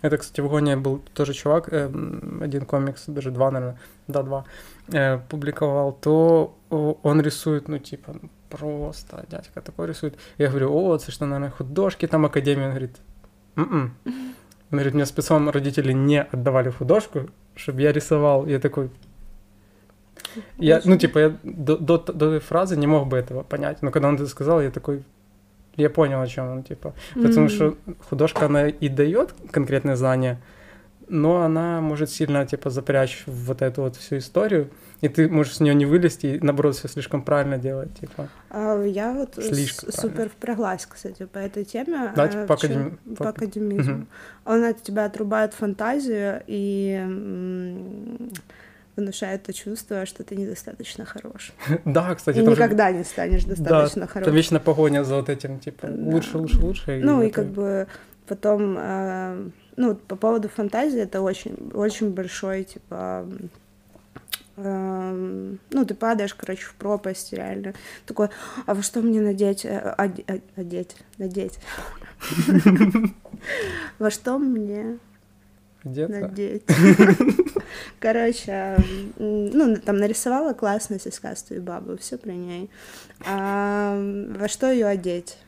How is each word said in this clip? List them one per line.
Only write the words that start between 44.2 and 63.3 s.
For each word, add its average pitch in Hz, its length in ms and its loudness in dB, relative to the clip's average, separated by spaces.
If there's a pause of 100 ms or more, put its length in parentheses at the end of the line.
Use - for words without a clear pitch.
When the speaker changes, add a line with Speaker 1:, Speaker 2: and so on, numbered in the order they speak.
Speaker 2:
Он 226 180 4
от 226 200 0
тебя 208 220 -2
отрубает 214 480 -2
фантазию 214 960 -2
и, 196 560 -2
м, 190 1300 -8 (640)
внушает 196 480 -6
то 196 100 -12
чувство, 202 520 -8
что - 180 -14
ты - 120 -12
недостаточно - 720 -10
хорош. - 460 -16 (160)
Speaker 1:
<laughs> 156 180 0
Да, 165 300 2
кстати, - 240 0
Speaker 2:
И 226 60 8
Speaker 1:
там 226 100 8
же 226 80 4
Speaker 2:
никогда 214 280 4
не 175 120 -2
станешь 180 400 2
Speaker 1:
Да, 196 120 -2
Speaker 2:
достаточно 160 460 4
Speaker 1:
там 180 60 -6
Speaker 2:
хорош. 185 260 0
Speaker 1:
вечно 160 260 4
погоня 147 440 4
за 135 120 0
вот 139 140 -2
этим, 135 300 -6
типа, - 280 -12
Speaker 2:
Да. 151 240 -4
Speaker 1:
лучше, 160 260 0
лучше, 160 240 4
лучше, - 380 -2
и 131 40 -2
Speaker 2:
Ну, 277 200 6
и - 40 4
Speaker 1:
это 214 80 0
Speaker 2:
как 208 120 0
бы 196 400 -4 (400)
потом, 202 500 0
э, 190 720 -6 (280)
ну, 240 180 2
по 202 200 -12
поводу 220 320 0
фантазии, 226 540 -2
это 190 200 -4
очень, - 520 -6
очень 208 380 0
большой, 190 540 -6
типа, - 600 -10
м, 180 240 -12 (1080)